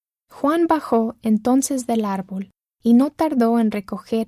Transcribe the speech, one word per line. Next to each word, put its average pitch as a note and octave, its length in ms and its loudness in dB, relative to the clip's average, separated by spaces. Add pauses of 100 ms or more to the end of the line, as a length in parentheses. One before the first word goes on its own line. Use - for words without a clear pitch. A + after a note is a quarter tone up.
(300)
Juan E4 360 0
bajó B3 560 0
entonces B3 640 0
del A3+ 180 -2
árbol F#3+ 460 -8 (320)
y A#3 100 2
no C4 180 6
tardó A#3+ 480 0
en A3 120 0
recoger G#3 580 -6